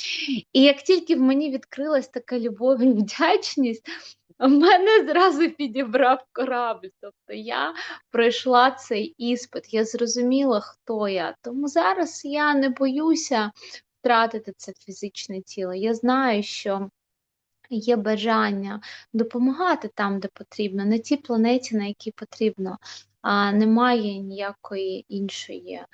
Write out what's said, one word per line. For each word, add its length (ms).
І 80
як 200
тільки 340
в 60
мені 300
відкрилась 560
така 320
любов 420
і 120
вдячність, 920
мене 680
зразу 440
підібрав 840
корабль. 540
Тобто 320
я 400
пройшла 600
цей 460
іспит, 560
я 120
зрозуміла, 720
хто 480
я. 340
Тому 260
зараз 580
я 280
не 160
боюся 840
втратити 580
це 220
фізичне 600
тіло. 320
Я 200
знаю, 500
що 460
є 260
бажання 840
допомагати 840
там, 240
де 140
потрібно, 520
на 120
тій 200
планеті, 580
на 100
якій 260
потрібно. 640
А, 300
немає 640
ніякої 920
іншої 720